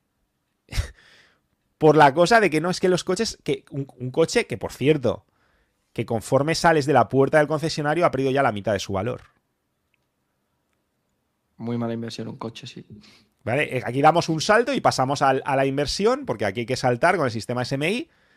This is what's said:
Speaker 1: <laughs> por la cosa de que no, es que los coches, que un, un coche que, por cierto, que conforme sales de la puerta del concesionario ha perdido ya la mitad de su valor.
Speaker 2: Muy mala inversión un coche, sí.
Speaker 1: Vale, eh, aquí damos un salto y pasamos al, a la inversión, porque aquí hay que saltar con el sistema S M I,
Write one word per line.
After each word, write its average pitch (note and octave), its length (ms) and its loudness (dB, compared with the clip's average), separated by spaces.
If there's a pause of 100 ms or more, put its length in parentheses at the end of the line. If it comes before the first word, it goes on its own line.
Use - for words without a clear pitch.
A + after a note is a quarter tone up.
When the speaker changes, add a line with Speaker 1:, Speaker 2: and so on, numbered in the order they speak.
(680)
Speaker 1:
<laughs> - 1120 -12
por D3+ 180 6
la D3 180 8
cosa F3 260 4
de G3 100 4
que D3+ 100 0
no, F3 100 -2
es E3+ 100 -6
que F#3 80 2
los F3+ 160 0
coches, G3 400 -4
que - 260 -4
un, C#3 160 -8 (120)
un B2+ 120 -8
coche E3 360 0
que, A#2 100 -8
por F#2 160 -8
cierto, B2 540 0 (680)
que A#2 100 -4
conforme C3+ 500 0
sales D#3+ 300 2
de D3 80 0
la A#2+ 160 4
puerta C#3 300 2
del D3+ 80 4
concesionario D#3 580 -2
ha D3+ 60 2
perdido C3+ 220 -2
ya C#3 100 0
la B2 100 2
mitad G#2 220 -2
de F#2+ 60 -2
su - 120 -8
valor. G2 300 -6 (2250)
Speaker 2:
Muy A#2 220 -8
mala A#2 160 -4
inversión A2+ 340 -10
un A2 80 -14
coche, A2+ 300 -14
sí. - 180 -18 (600)
Speaker 1:
Vale, C3 340 -4
eh, A2+ 80 -4
aquí B2 160 -2
damos D#3 260 4
un D#3+ 120 -2
salto A#3+ 340 2
y - 80 -2
pasamos C3+ 400 0
al, C3 240 2
a C3+ 100 0
la C#3 80 2
inversión, G3 640 -2
porque A2 180 -4
aquí G2+ 160 -2
hay A#2 60 -6
que B2 100 -2
saltar C3 400 2
con D#3+ 80 0
el B2 60 0
sistema A#2+ 320 -6
S C3 140 -4
M D3+ 140 -2
I, B3 200 -6 (260)